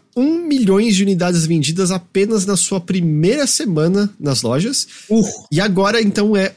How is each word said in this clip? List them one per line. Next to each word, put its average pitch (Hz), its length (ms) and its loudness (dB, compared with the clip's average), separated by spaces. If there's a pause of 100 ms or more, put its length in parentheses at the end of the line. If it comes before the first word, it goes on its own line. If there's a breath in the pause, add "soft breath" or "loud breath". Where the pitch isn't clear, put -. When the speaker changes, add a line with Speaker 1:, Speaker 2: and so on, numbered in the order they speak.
(140)
Speaker 1:
um 320 320 0
milhões 220 480 2
de 190 80 2
unidades 175 440 0
vendidas 170 440 0
apenas 190 540 -2
na 196 100 -2
sua - 240 -2
primeira 180 680 0
semana 196 640 0 (100)
nas 139 220 -2
lojas. 147 440 -2 (220 loud breath)
Speaker 2:
Uh. 214 140 2 (280)
Speaker 1:
E 147 100 0
agora, 208 420 0
então, 208 340 0
é 190 200 0